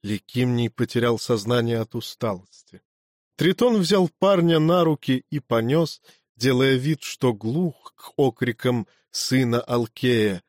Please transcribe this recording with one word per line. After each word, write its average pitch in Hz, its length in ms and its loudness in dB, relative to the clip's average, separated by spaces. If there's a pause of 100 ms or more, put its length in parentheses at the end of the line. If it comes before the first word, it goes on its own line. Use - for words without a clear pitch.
Ликимний 120 640 -2
потерял 120 500 -2
сознание 117 600 -2
от - 160 -6
усталости. - 880 -10 (540)
Тритон 214 420 2
взял 180 400 2
парня 170 400 4
на 170 240 2
руки 143 480 0
и 147 80 -4
понёс, 127 640 0 (340)
делая 131 380 2
вид, 135 280 -2
что - 300 -2
глух 131 640 -6
к - 220 -20
окрикам 123 720 -2 (240)
сына 123 480 0
Алкея. 113 880 0